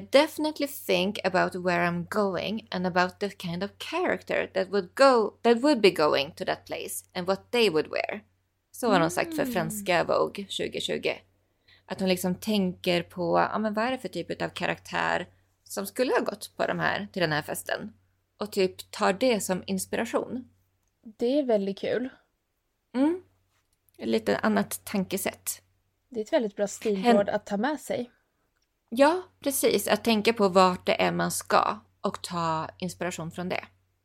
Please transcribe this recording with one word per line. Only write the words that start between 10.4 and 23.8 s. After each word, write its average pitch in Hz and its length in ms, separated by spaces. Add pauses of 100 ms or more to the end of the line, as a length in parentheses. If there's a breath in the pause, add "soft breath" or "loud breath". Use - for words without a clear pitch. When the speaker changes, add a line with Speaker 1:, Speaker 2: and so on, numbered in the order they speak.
Speaker 1:
tjugotjugo. - 680 (720 soft breath)
Att 185 140
hon 190 80
liksom 180 260
tänker 180 680
på, 175 360 (140)
ja, - 60
men 214 160
vad 220 100
är 254 60
det 262 80
för 190 100
typ 170 340
av 170 60
karaktär 170 760 (380)
som 202 220
skulle 254 260
ha 240 80
gått - 360
på - 100
de 175 120
här, 180 340
till 190 100
den 160 100
här 151 100
festen? - 500 (480)
Och 208 120
typ 185 380
tar 202 220
det 226 280
som 185 260
inspiration. 214 840 (720)
Speaker 2:
Det 262 200
är 302 40
väldigt 202 360
kul. 233 300 (840)
Speaker 1:
Mm. 311 280 (760)